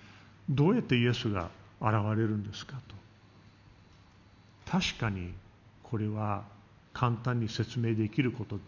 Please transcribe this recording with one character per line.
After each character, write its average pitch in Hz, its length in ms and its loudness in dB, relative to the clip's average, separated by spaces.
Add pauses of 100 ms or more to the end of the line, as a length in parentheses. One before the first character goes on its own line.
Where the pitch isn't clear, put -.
(480)
ど 143 200 6
う 220 60 6
や 247 60 2
っ - 20 2
て 135 140 2
イ 120 80 6
エ 120 100 4
ス 117 160 -2
が 87 200 -2 (300)
現 107 120 4 (240)
れ 113 60 2
る 107 140 2
ん 104 60 -2
で 101 120 -8
す - 120 -12
か 139 100 -12 (120)
と。 - 60 -18 (1800)
確 180 260 0
か 113 140 -2
に 90 240 -6 (480)
こ - 160 -4
れ 107 100 0
は 104 360 -4 (500)
簡 120 180 2
単 120 280 0
に 107 80 0
説 - 300 -2
明 113 160 2
で 107 140 2
き - 140 -10
る 123 100 -2
こ 113 140 -8
と 101 200 -6